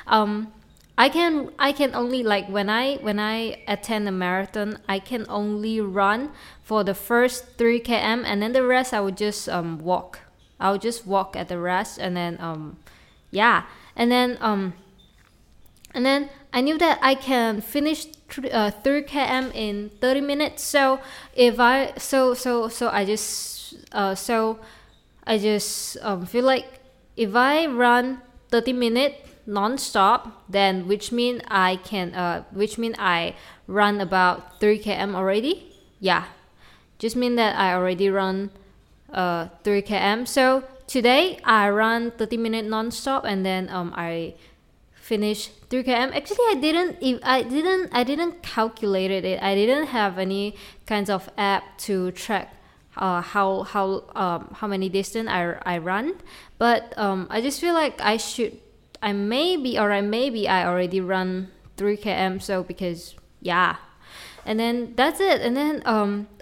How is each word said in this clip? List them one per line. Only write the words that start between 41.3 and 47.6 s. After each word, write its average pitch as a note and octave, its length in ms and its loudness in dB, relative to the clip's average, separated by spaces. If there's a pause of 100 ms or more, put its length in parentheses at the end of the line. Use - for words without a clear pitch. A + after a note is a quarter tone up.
I G#3+ 240 6
run A3+ 440 2
thirty A3+ 240 -4
minutes A3+ 320 -2
non-stop, A#3 560 -4
and F#3+ 200 -2
then, F#3 240 -2
um, F3+ 280 -6
I E3 380 -6 (600)
finish G#3+ 540 -4 (200)
three B3+ 140 0
K B3+ 100 0
M. B3 220 0
Actually, G4+ 360 0
I G4+ 100 4
didn't, D#4+ 400 2
if B3+ 240 0
I B3+ 180 2
didn't, D#4+ 500 0